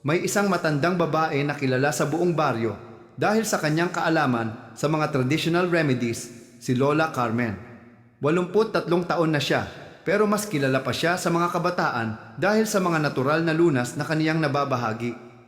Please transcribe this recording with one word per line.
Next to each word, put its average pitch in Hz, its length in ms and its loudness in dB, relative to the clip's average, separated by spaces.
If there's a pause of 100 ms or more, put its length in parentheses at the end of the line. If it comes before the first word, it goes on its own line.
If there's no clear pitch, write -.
may 156 240 0
isang 202 240 0
matandang 170 480 0
babae 156 480 0
na 147 80 -2
kilala 139 400 0
sa 143 160 0
buong 170 240 0
baryo 120 400 0 (480)
dahil 208 240 2
sa 208 160 0
kanyang 160 320 0
kaalaman 139 800 0
sa - 160 -2
mga 151 240 0
traditional 160 560 2
remedies, 131 640 0 (240)
si - 160 -4
Lola 143 400 2
Carmen. 120 400 0 (720)
Walumput 180 500 0
tatlong 175 320 0
taon 165 240 2
na 147 140 2
siya, 123 260 0 (320)
pero 202 240 2
mas 208 240 0
kilala 135 320 0
pa 123 160 -4
siya 175 240 0
sa 180 80 -2
mga 170 240 0
kabataan 165 560 0 (320)
dahil 214 240 4
sa 214 160 0
mga 175 160 0
natural 147 480 0
na 165 80 0
lunas 156 480 2
na 147 80 -4
kaniyang 156 320 0
nababahagi. 123 720 0 (360)